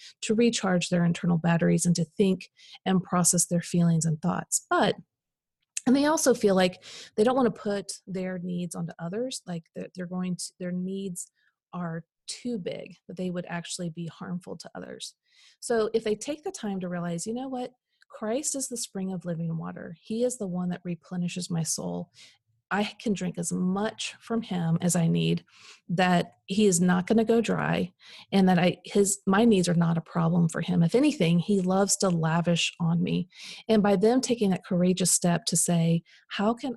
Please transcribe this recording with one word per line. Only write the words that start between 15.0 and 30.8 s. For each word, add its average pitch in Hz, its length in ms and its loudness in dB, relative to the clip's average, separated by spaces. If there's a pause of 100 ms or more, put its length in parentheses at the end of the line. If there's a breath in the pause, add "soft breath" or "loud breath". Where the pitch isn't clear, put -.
So 226 340 0
if 226 80 0
they 214 140 -2
take 294 260 -8
the 381 80 -8
time 196 300 -6
to 180 80 -6
realize, 175 360 -6
"You 220 100 -6
know 262 140 -8
what? 247 240 -8 (360 soft breath)
Christ 240 480 -4
is 269 120 -6
the 240 80 -8
spring 190 360 -8
of 180 120 -8
living 165 320 -4
water. 175 440 -12
He 226 240 -4
is 240 120 -2
the 202 100 -8
one 180 240 -4
that 175 120 -8
replenishes 175 680 -8
my 165 120 -2
soul. 175 480 -6 (580 loud breath)
I 196 140 -2 (180)
can 220 120 -2
drink 180 260 -4
as 175 140 -6
much 185 680 -2
from 226 220 -4
him 165 380 0
as 175 160 2
I 165 100 2
need, 165 380 2 (440 loud breath)
that 175 580 2
he 208 200 2
is 175 140 4
not 180 260 2
gonna 226 180 4
go 233 160 4
dry, 175 520 -2 (400 loud breath)
and 196 160 6
that 180 100 6
I, 175 260 2
his, 202 400 2
my 196 200 4
needs 190 240 6
are 170 60 2
not 165 240 2
a 165 40 -2
problem 170 460 2
for - 140 -4
him. 175 200 2